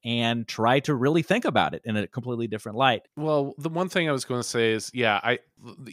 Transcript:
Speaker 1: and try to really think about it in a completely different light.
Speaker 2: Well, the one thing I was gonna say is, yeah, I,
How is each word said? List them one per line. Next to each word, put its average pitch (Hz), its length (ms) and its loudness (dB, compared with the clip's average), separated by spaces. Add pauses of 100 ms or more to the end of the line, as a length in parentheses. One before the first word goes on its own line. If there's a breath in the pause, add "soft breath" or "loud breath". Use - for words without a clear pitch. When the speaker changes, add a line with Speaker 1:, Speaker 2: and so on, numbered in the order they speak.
Speaker 1:
and 117 440 0
try 120 320 2
to 151 140 0
really 143 280 2
think 220 220 0
about 98 300 2
it - 100 -10
in 110 120 -2
a 104 100 -2
completely 117 400 -6
different 107 320 -6
light. 127 240 2 (140)
Speaker 2:
Well, 147 420 0
the 151 100 -4
one 175 200 -2
thing 175 200 0
I 151 40 2
was 131 120 -2
gonna 123 180 -2
say 113 300 2
is, 110 220 -4
yeah, 113 280 4
I, 120 160 2 (540)